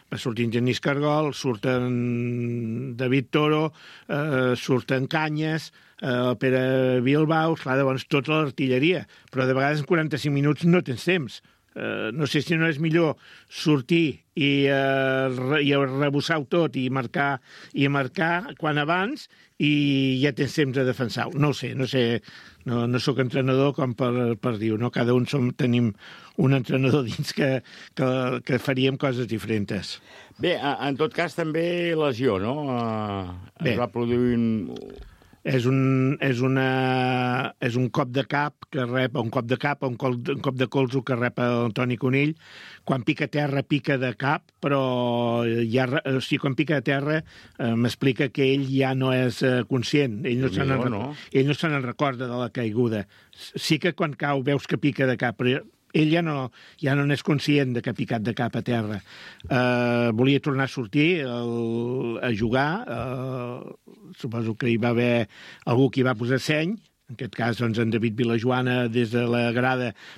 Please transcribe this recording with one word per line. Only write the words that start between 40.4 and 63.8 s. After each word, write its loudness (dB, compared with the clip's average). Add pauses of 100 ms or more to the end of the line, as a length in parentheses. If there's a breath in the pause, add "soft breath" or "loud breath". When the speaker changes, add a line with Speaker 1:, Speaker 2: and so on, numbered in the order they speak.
Speaker 1:
de 0
colze 0
que -2
rep -2
el 2
Toni 0
Conill. 2 (500 loud breath)
Quan 0
pica 0
terra, 0
pica 0
de -2
cap, -2 (160)
però 2 (880)
ja 2
re-, 0 (100)
o 0
sigui, 0
quan 0
pica 0
terra, 0 (400 loud breath)
eh, 0
m'explica 0
que 2
ell 0
ja 2
no 2
és, 0
eh, 2
conscient. 0
Ell -2
no 0
se 0
n'en 2
Speaker 2:
Déu-n'hi-do, -2
Speaker 1:
rec-, -6
Speaker 2:
no? -16
Speaker 1:
ell 4
no 0
se 0
n'en 0
recorda -2
de -4
la -4
caiguda. 0 (320 loud breath)
S-, -14
sí 0
que 0
quan -2
cau -2
veus 0
que -2
pica 2
de 0
cap, -2
però... 2 (340)
Ell 4
ja 4
no, -4 (280 loud breath)
ja 2
no 2
n'és 0
conscient 2
de -2
que -4
ha -8
picat -2
de -2
cap -2
a -2
terra. -2 (400 loud breath)
Eh, 2
volia 4
tornar -2
a -14
sortir 0
el, -2
a 0
jugar. 0 (160)
Eh, -8 (420)